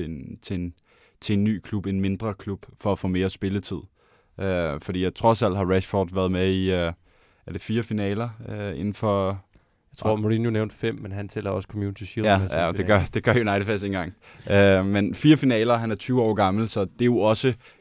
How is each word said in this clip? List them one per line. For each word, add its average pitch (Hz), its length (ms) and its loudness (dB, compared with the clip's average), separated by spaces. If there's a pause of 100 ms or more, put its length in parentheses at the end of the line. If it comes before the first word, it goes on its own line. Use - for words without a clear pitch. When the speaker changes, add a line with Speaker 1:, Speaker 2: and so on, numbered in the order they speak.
Speaker 1:
til 80 80 -8
en, - 320 -12
til - 140 -8
en, 87 180 -6 (480)
til - 120 -2
en 101 100 2
ny 107 160 0
klub, 104 260 -6
en 98 160 -2
mindre 98 320 -2
klub, 98 320 -10 (120)
for 104 140 -2
at 95 80 -2
få - 80 -4
mere 92 220 0
spilletid. 98 500 -6 (600)
Øh, 87 420 -2
fordi 92 220 -4
jeg 90 120 -2
trods 113 280 2
alt 98 140 0
har 98 140 0
Rashford 95 420 0
været 92 180 0
med 92 200 0
i... 95 220 0
Øh, 87 180 0 (560)
er - 40 -12
det 87 100 -10
fire 113 220 -4
finaler, 104 460 -4 (200)
øh, 101 300 -8
inden 101 140 -4
for 101 340 0 (640)
Speaker 2:
Jeg - 60 -20
tror, 110 140 0
Speaker 1:
og 107 80 0
Speaker 2:
Mourinho 110 300 0
nævnte 110 260 -2
fem, 113 260 -4
men 101 100 -12
han 101 180 -8
tæller 101 220 -6
også 95 200 -4
Community 101 320 -6
Shield 107 240 -4
Speaker 1:
Ja, 98 120 6
Speaker 2:
med 95 100 -2
som - 100 -2
Speaker 1:
ja, 85 80 0
det 85 100 -2
Speaker 2:
finaler. 98 220 4
Speaker 1:
gør, 87 140 2
det 113 100 -2
gør 123 80 4
United 101 340 2
faktisk 104 180 -2
ikke 98 140 -2 (520)
engang. 98 300 8
Øh, 95 60 2
men 101 300 0
fire 151 220 8
finaler, 120 400 2
han 113 140 -4
er 107 40 -2
tyve 123 260 0
år 110 120 2
gammel, 101 360 2
så 104 160 -2
det - 160 -10
er 120 40 4
jo 120 140 4
også 110 340 2 (280)